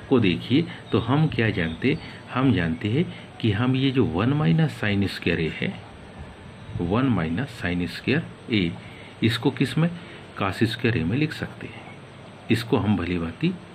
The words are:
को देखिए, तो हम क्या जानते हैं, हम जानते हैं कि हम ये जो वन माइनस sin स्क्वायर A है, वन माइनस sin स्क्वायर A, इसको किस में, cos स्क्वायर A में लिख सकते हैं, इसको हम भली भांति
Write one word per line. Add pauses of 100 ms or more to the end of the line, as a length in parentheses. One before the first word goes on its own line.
को
देखिए, (280)
तो
हम
क्या
जानते
हैं, (360)
हम
जानते
हैं (360)
कि
हम
ये
जो
वन
माइनस
sin
स्क्वायर
A
है, (1080)
वन
माइनस
sin
स्क्वायर (300)
A, (540)
इसको
किस
में, (520)
cos
स्क्वायर
A
में
लिख
सकते
हैं, (680)
इसको
हम
भली
भांति (220)